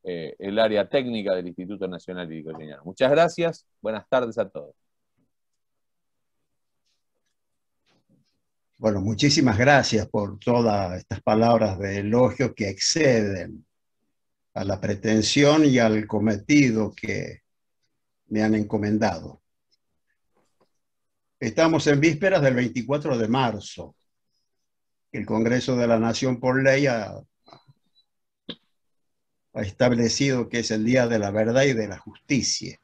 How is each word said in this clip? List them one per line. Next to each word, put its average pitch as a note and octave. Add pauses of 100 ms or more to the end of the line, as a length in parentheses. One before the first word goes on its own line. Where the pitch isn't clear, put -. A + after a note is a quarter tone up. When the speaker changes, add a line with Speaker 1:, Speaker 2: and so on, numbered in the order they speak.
Speaker 1:
eh, E2+
el G2
área G#2+
técnica A2+
del F2+
Instituto F#2+
Nacional F2+
Irigoyeniano. D#2
Muchas C3
gracias, E3 (140)
buenas G#2+
tardes A#2+
a G2
todos. - (4000)
Speaker 2:
Bueno, G#2
muchísimas A2+
gracias B2
por G2+
todas G#2
estas -
palabras A2
de G2
elogio A#2
que G2+
exceden G#2 (880)
a G2+
la G2
pretensión A2+
y B2+
al A2
cometido A2
que G2+ (880)
me A2
han A2
encomendado. G#2 (2000)
Estamos D#3+
en C#3+
vísperas E3
del C3
veinticuatro B2
de A2
marzo. A2 (1160)
El A2
Congreso A#2
de A#2+
la A2+
Nación A#2
por C3
ley C3+
ha, A2 (2500)
ha A2+
establecido A#2+
que A#2+
es A2+
el G#2+
Día B2
de A#2
la G2+
Verdad A2+
y C#3+
de A2
la F#2+
Justicia. -